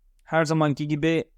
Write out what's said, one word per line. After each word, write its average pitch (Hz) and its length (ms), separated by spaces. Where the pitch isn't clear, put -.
Her - 220
zamanki 151 420
gibi 156 380